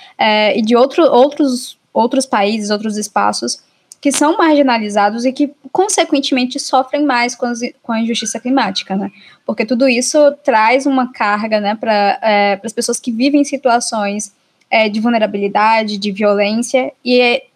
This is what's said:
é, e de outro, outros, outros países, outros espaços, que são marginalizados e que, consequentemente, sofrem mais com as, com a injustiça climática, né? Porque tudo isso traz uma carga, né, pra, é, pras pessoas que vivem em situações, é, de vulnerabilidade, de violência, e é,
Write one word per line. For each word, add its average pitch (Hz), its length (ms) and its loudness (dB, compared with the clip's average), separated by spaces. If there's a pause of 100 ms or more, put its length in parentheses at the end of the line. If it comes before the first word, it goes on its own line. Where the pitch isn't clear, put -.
(160)
é, 214 400 2
e 240 60 0
de 220 140 2
outro, 277 260 4
outros, 269 760 2 (160)
outros 240 320 0
países, 208 460 -2
outros 208 260 -4
espaços, 208 640 -2 (400)
que 285 120 0
são 311 260 0
marginalizados 233 880 2
e 262 60 0
que, 285 200 -2 (180)
consequentemente, 285 880 -2
sofrem 277 460 -2
mais 247 300 0
com - 100 -8
as, 240 160 -6 (220)
com 240 100 -8
a 226 80 -2
injustiça 226 400 -4
climática, 220 560 -2
né? 196 140 -4 (340)
Porque 220 220 -4
tudo 247 200 0
isso 254 320 0 (240)
traz 240 440 2
uma 254 260 0
carga, 214 480 -2
né, 208 140 -2
pra, 208 480 0
é, 202 340 2
pras 220 160 -10
pessoas 240 260 -4
que - 140 -8
vivem 277 300 2
em - 20 2
situações, 233 880 -2 (380)
é, 220 180 2
de 208 120 -4
vulnerabilidade, 214 1000 0
de 202 140 -4
violência, 214 800 0 (120)
e 247 160 2
é, 240 220 2 (140)